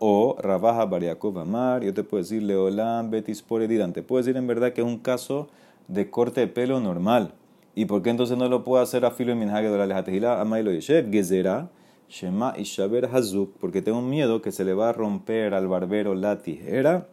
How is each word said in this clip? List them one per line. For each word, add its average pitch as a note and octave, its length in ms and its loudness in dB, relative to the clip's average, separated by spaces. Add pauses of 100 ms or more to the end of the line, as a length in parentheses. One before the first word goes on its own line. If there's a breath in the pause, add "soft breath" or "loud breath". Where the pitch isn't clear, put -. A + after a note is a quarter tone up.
o A2 360 4
Rabaja A2 460 2
Bar F#2 180 0
Yaakov F2 380 -4
Amar, A#2+ 420 -2
yo G2 120 -2
te G2+ 100 -2
puedo G2+ 180 -2
decir, G#2+ 220 -4
Leolam, G#2 680 0
Betis, A2 320 -4
Poredidan. A2 520 0
Te E2+ 100 -8
puedo B2+ 180 0
decir B2+ 140 0
en B2+ 120 -4
verdad A#2+ 260 0
que A#2 80 -2
es A#2 60 0
un A#2 100 -4
caso C3 500 -4 (400 soft breath)
de G2 220 -2
corte A#2+ 320 0
de A2 60 2
pelo B2+ 320 0
normal. G2 540 0 (420 soft breath)
¿Y G#2+ 100 0
por G2+ 160 0
qué F2+ 80 0
entonces A#2+ 280 0
no B2+ 100 0
lo B2 160 0
puedo B2+ 180 4
hacer B2 240 0
a A#2 60 2
filo A#2+ 220 -2
en A#2 60 0
minhá G#2+ 220 0
gedolá? G#2 240 2
Lejatejilá, F#2+ 540 0
Amay A2 240 0
lo G#2 80 2
Yeshev, A2+ 400 2
Gezerá, F#2+ 580 0 (400 soft breath)
Shema G2 480 -4
y G#2 60 -6
Shaber A2 480 0
Hazuk, G2+ 480 0
porque F#2 220 -2
tengo A2 200 0
miedo B2+ 400 2
que G#2 100 -6
se F#2+ 120 -4
le F#2+ 100 0
va A2 160 2
a A#2 40 0
romper G#2+ 600 -2
al F#2+ 140 0
barbero F#2+ 480 0
la G2+ 240 -2
tijera C3 720 -2